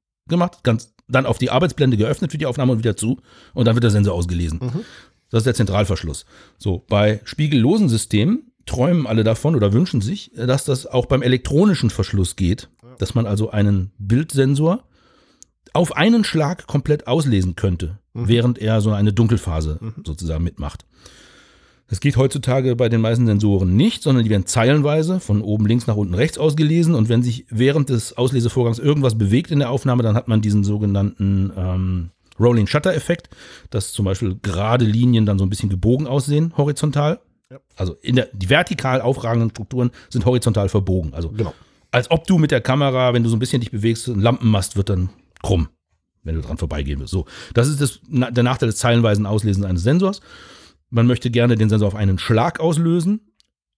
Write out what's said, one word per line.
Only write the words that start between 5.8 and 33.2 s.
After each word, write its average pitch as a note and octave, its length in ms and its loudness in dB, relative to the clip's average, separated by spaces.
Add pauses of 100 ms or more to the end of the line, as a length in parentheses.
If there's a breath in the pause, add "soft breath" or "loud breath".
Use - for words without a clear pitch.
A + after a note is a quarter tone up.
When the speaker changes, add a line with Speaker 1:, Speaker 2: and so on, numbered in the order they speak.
Speaker 1:
So, - 300 -4
bei G#2 380 2
spiegellosen D3+ 640 2
Systemen A#2 640 0 (140)
träumen D#3 400 0
alle A2 180 2
davon A2+ 320 0
oder G2+ 180 2
wünschen C3+ 280 2
sich, C#3 340 -6
dass B2+ 300 -2
das C3 220 -4
auch B2+ 200 -2
beim C3+ 140 0
elektronischen C3 680 2
Verschluss F#2+ 460 -2
geht. F2+ 340 -2 (140)
Speaker 2:
Ja. B2+ 160 -20
Speaker 1:
Dass - 160 -4
man A2+ 120 2
also G#2 220 -2
einen G2+ 480 0
Bildsensor C#3 880 0 (880 soft breath)
auf E3 240 0
einen A3 260 4
Schlag D#3 440 -2
komplett D3+ 380 -2
auslesen A2+ 500 0
könnte, F2 440 -4 (140)
Speaker 2:
Mhm. A#2 160 -6
Speaker 1:
während A#2 280 2
er A2 240 0
so G#2+ 100 0
eine G#2 220 2
Dunkelphase D#2+ 680 0
Speaker 2:
Mhm. A2 120 -12 (120)
Speaker 1:
sozusagen D#2+ 380 -6
mitmacht. - 420 -8 (1000 soft breath)
Das G2+ 120 -6
geht C#3 180 0
heutzutage B2+ 580 0
bei A#2 140 0
den A2+ 120 2
meisten A#2 260 2
Sensoren G2 480 2
nicht, F#3 260 2
sondern C3 220 2
die A2 80 -2
werden G2+ 160 0
zeilenweise D3+ 720 0
von G#2+ 240 0
oben G#2+ 240 0
links A#2 180 0
nach G#2+ 120 -2
unten F#2 180 -2
rechts C#3 240 -2
ausgelesen. D#3 560 2
Und A2+ 140 2
wenn A#2+ 120 4
sich A#2+ 280 -4
während B2+ 400 2
des A#2+ 280 -2
Auslesevorgangs A#2+ 640 0
irgendwas C#3 400 2
bewegt A2+ 320 0
in C#3+ 80 2
der B2+ 100 0
Aufnahme, B2+ 320 0
dann A2 140 0
hat A#2+ 120 -4
man A2 140 2
diesen G#2 220 2
sogenannten, G2 920 0
ähm, F#2 540 -4 (300)
Rolling A2+ 260 2
Shutter D#3 300 -2
Effekt, - 340 -6 (400 loud breath)